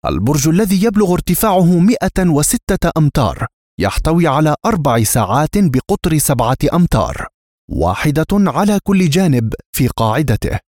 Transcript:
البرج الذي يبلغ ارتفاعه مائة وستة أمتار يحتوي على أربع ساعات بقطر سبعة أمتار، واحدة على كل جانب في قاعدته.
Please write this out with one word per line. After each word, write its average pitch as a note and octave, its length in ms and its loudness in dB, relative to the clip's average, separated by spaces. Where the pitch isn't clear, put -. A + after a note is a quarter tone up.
البرج B2+ 420 0
الذي F#3 360 0
يبلغ G3+ 280 2
ارتفاعه F3+ 640 2
مائة F#3+ 400 2
وستة F3 760 0
أمتار C#3+ 500 0
يحتوي D#3+ 460 0
على D3+ 280 2
أربع C#3+ 380 0
ساعات A#2+ 540 0
بقطر D#3+ 600 0
سبعة C3 380 0
أمتار، D3 520 0
واحدة A2+ 640 -2
على G3 520 0
كل F#3 260 2
جانب C#3 440 0
في B2+ 120 0
قاعدته. A2+ 800 -2